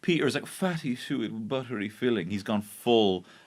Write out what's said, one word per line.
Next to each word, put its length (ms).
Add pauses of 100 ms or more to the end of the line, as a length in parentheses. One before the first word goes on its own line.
Peter's 340
like, 120
Fatty 480
suet 380
with 160
buttery 400
filling. 420
He's 120
gone 200
full 640 (220)